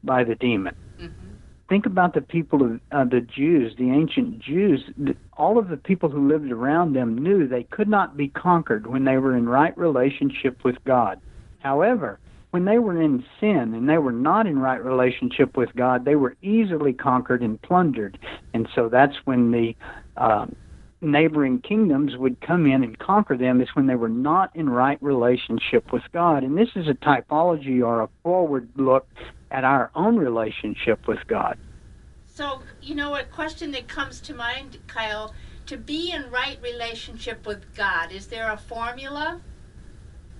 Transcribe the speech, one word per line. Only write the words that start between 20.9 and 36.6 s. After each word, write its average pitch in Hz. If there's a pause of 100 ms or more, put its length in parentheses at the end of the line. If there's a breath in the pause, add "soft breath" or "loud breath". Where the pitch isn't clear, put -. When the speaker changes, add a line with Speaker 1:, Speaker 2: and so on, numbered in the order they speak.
Speaker 1:
neighboring 147
kingdoms 147
would 127
come 170
in 135
and 110
conquer 196
them, 127
is 123
when 135
they 131
were 117
not 147
in 160
right 131
relationship 123
with 123 (120)
God. 170
And 139
this 226
is 175
a 143
typology 143
or 117
a 107 (140)
forward 156
look 131 (460 loud breath)
at 135
our 131
own 214
relationship 113
with 107
God. - (680)
Speaker 2:
So, 277 (200)
you 285
know, 285
a 269
question 311
that 262
comes -
to 302
mind, 247 (100)
Kyle, 214 (340 loud breath)
to 285
be 320
in 285
right 262